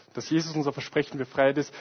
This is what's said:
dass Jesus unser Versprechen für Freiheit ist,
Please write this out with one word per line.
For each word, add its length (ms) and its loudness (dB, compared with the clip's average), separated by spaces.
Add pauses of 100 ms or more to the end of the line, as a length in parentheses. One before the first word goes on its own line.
(120)
dass 160 -8
Jesus 260 0
unser 180 0
Versprechen 460 -2
für 60 -2
Freiheit 320 4
ist, 240 -2